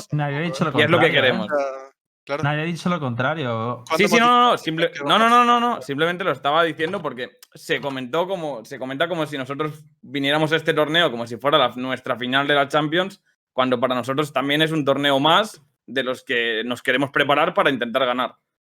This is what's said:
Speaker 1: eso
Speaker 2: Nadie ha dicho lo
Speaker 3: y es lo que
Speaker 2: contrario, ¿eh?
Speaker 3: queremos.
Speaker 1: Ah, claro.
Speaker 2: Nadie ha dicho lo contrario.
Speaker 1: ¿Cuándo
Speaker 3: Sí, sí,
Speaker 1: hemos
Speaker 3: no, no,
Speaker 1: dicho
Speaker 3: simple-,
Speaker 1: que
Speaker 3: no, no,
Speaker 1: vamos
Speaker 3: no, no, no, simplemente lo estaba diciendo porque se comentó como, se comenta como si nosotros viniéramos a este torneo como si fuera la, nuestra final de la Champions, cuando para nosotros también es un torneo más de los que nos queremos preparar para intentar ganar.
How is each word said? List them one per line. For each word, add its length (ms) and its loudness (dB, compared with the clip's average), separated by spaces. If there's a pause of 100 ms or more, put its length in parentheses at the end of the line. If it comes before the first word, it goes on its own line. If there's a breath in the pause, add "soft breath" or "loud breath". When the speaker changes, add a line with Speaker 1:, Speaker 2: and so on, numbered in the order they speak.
Speaker 1:
eso 80 -6
Speaker 2:
Nadie 220 -2
ha 40 -4
dicho 220 -4
lo 160 -2
Speaker 3:
y 40 6
es 60 2
lo 100 4
que 80 4
Speaker 2:
contrario, 20 4
¿eh? 20 0 (100)
Speaker 3:
queremos. 300 2
Speaker 1:
Ah, 380 -4 (340)
claro. 200 -6
Speaker 2:
Nadie 180 -2
ha 40 -4
dicho 240 -4
lo 120 -2
contrario. 840 -4
Speaker 1:
¿Cuándo 120 -4
Speaker 3:
Sí, 100 2
sí, 80 2
Speaker 1:
hemos 140 6
Speaker 3:
no, 160 6
no, 60 4
Speaker 1:
dicho 120 -2
Speaker 3:
simple-, 300 -2
Speaker 1:
que 60 -12
Speaker 3:
no, 60 -6 (140)
no, 60 4
Speaker 1:
vamos 60 4
Speaker 3:
no, 280 4
no, 160 0
no, 60 -10
simplemente 420 -2
lo 80 0
estaba 320 2
diciendo 380 -2
porque 300 -8 (240)
se 260 -4
comentó 440 -4
como, 380 -6
se 160 -14
comenta 300 -4
como 160 -2
si 120 -8
nosotros 460 -6 (180)
viniéramos 520 0
a 20 2
este 180 0
torneo 380 2
como 160 -6
si 80 -8
fuera 220 2
la, 180 2
nuestra 400 -4
final 320 0
de 80 4
la 140 2
Champions, 520 0 (320)
cuando 280 0
para 140 0
nosotros 360 -4
también 300 0
es 100 2
un 140 -2
torneo 340 2
más 420 2 (240)
de 180 -4
los 200 -6
que 400 -2
nos 180 -6
queremos 300 0
preparar 420 2
para 160 4
intentar 360 0
ganar. 300 -2 (280)